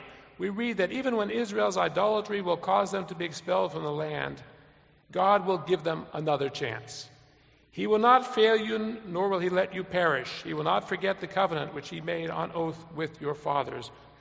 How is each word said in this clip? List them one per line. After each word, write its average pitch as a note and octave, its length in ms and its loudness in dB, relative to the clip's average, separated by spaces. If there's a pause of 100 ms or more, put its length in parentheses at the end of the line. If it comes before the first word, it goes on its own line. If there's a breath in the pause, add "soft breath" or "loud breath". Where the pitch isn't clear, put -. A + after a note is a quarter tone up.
(380 loud breath)
we F#3+ 120 -2
read A3+ 260 -2
that F#3 160 2
even B3+ 240 0
when G#3 140 0
Israel's G#3 460 0
idolatry G3+ 680 2
will F3 140 0
cause F#3+ 360 2
them G3 140 -2
to F3+ 100 -10
be E3+ 80 -4
expelled F3 480 0
from D#3+ 100 -6
the D3+ 80 -4
land, D3 500 -4 (680 soft breath)
God F#3+ 340 4
will F#3 140 0
give D#3 240 0
them D#3+ 300 -4
another D3 360 0
chance. A#2 640 -8 (600 soft breath)
"He G3 160 -2
will G#3+ 100 6
not A#3+ 360 6
fail A3 220 6
you, A3 480 -2
nor F#3 240 -2
will F#3+ 120 0
he F3+ 80 0
let F#3 260 2
you F#3 80 -4
perish. E3 600 0
He E3 100 -6
will D3+ 100 -2
not F#3+ 240 0
forget F#3+ 320 -2
the F3+ 60 -6
covenant E3 480 0
which C#3+ 140 -10
he E3+ 120 -10
made E3 300 -4
on E3 220 -4
oath E3 320 -4 (100)
with D3+ 260 -6
your D3 140 -4
fathers," B2+ 560 -4 (300 loud breath)